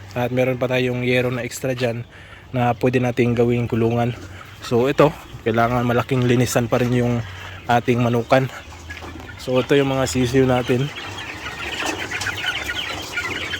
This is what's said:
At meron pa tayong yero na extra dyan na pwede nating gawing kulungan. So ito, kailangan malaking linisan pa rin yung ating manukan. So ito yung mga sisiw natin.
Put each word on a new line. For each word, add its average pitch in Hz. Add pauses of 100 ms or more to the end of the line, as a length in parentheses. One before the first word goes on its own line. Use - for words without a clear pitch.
(160)
At 123
meron 127
pa 123
tayong 127
yero 123
na 123
extra 131
dyan 120 (460)
na 123
pwede 127
nating 120
gawing 120
kulungan. 117 (480)
So 123
ito, 151 (320)
kailangan 117
malaking 123
linisan 120
pa 123
rin 123
yung 120 (480)
ating 120
manukan. 120 (880)
So 127
ito 131
yung 135
mga 131
sisiw 127
natin. 123 (2750)